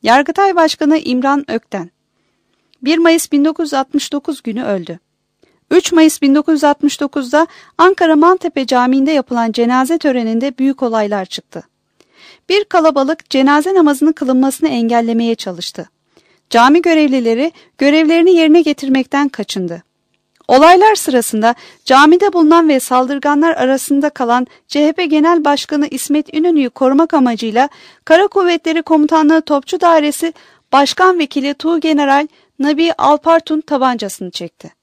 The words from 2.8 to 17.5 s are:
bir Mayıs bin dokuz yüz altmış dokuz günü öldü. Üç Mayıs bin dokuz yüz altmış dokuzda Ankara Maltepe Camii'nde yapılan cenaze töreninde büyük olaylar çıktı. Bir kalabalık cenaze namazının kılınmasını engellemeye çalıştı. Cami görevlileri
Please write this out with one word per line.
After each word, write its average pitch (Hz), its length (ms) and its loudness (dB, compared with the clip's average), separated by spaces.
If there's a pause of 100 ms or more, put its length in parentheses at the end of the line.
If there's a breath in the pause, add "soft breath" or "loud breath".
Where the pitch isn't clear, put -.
bir 294 160 0
Mayıs 330 340 2
bin 285 140 2
dokuz 320 200 -4
yüz 294 80 -8
altmış 269 400 -4
dokuz 285 280 -8
günü 226 220 -8
öldü. 180 360 -8 (720)
Üç 349 200 0
Mayıs 320 300 2
bin 277 140 2
dokuz 302 180 0
yüz 294 100 -2
altmış 285 360 -2
dokuzda 285 480 -2 (300 soft breath)
Ankara 349 380 2
Maltepe 320 520 0
Camii'nde 269 440 0
yapılan 240 400 -2
cenaze 254 460 0
töreninde 247 600 -4
büyük 269 260 -2
olaylar 208 420 -4
çıktı. - 380 -16 (880 soft breath)
Bir 403 140 0
kalabalık 311 680 0
cenaze 285 440 0
namazının 302 380 2
kılınmasını 269 580 -2
engellemeye 233 680 -2
çalıştı. - 540 -14 (600)
Cami 269 320 4
görevlileri 277 680 0 (260 soft breath)